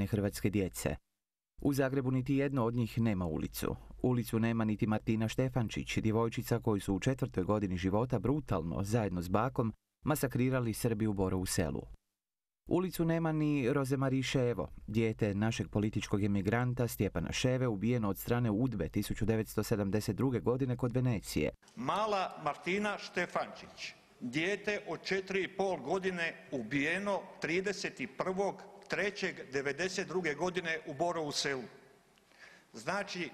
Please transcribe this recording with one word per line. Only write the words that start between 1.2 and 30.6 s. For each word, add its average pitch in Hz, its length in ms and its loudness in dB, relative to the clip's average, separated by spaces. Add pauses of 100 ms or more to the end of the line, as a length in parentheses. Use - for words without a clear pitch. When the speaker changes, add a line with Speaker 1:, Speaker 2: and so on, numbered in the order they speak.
Speaker 1:
U 143 120 4
Zagrebu 131 360 2
niti 131 240 2
jedno 135 300 2
od 117 100 2
njih 117 240 0
nema 104 280 2
ulicu. - 500 -2 (260)
Ulicu 120 360 2
nema 113 260 2
niti 110 220 2
Martina 110 420 2
Štefančić, 127 680 0
djevojčica 113 640 2
koju 104 200 2
su 98 140 0
u 92 60 0
četvrtoj 131 440 0
godini 98 320 2
života 104 420 2
brutalno, 92 640 0
zajedno 98 400 0
s 87 60 -4
bakom, 113 440 2 (320)
masakrirali 127 680 2
Srbi 113 320 2
u 107 60 2
Borovu 95 340 2
Selu. 78 360 0 (840)
Ulicu 175 360 0
nema 165 280 2
ni 147 400 2
Rozemarie 135 500 2
Ševo, 120 460 0 (180)
dijete 110 480 2
našeg 107 340 0
političkog 104 560 0
emigranta 117 640 2
Stjepana 90 440 0
Ševe, 127 360 2
ubijeno 110 400 2
od 95 100 -2
strane 120 320 2
udbe 110 380 2
tisuću - 360 -2
devetsto 110 380 0
sedamdeset 104 540 0
druge 120 240 0
godine 127 360 0
kod 123 180 -2
Venecije. 117 560 0 (260)
Speaker 2:
Mala 185 680 0
Martina 190 540 -2
Štefančić, - 960 -6 (260)
dijete 190 680 -2
od 160 140 -8
četiri 190 400 0
i 165 60 -2
pol 190 280 0
godine, 170 760 -2
ubijeno 151 680 0 (200)
trideset 180 600 -2
i 131 60 -4
prvog 185 560 -2 (260)
trećeg 180 480 -2 (160)
devedeset 143 560 -2
druge 160 260 -2
godine 170 520 -2